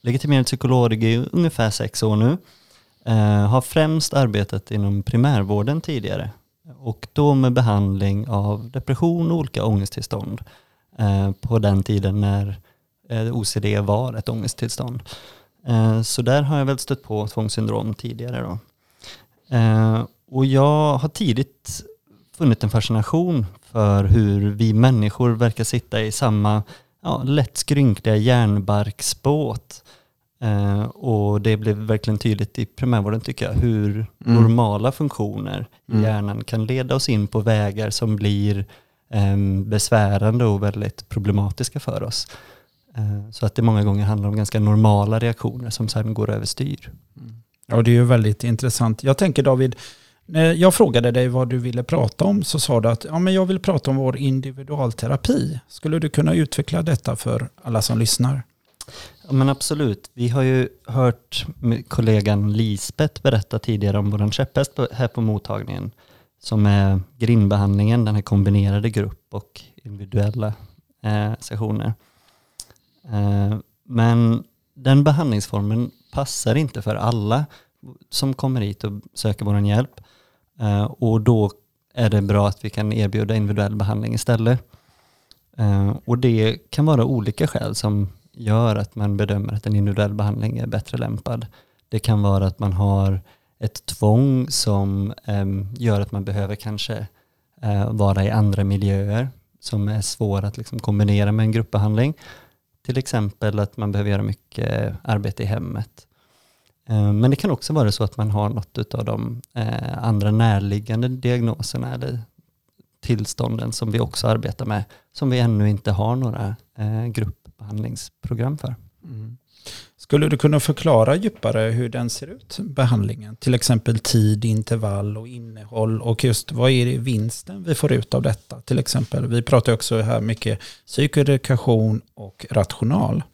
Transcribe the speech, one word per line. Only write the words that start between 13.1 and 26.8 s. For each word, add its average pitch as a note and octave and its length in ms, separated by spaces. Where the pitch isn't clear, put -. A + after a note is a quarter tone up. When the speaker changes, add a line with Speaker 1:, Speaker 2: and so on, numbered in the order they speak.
Speaker 1:
O A2 80
C - 140
D G#2 200
var G#2+ 340
ett A2 160
ångesttillstånd. A#2 760
Eh, A2+ 340
så A2+ 200
där B2+ 200
har D3 160
jag C#3 80
väl C3+ 140
stött - 240
på G#2+ 240
tvångssyndrom A2 680
tidigare A#2+ 480
då. G#2+ 180
Eh, A2 500
och C3 140
jag C#3+ 520
har C#3 120
tidigt - 720
funnit B2+ 260
en G#2+ 60
fascination A#2+ 760
för G2+ 420
hur G2+ 480
vi A2 220
människor A#2 560
verkar A2+ 340
sitta A2+ 380
i A2 100
samma, G#2+ 520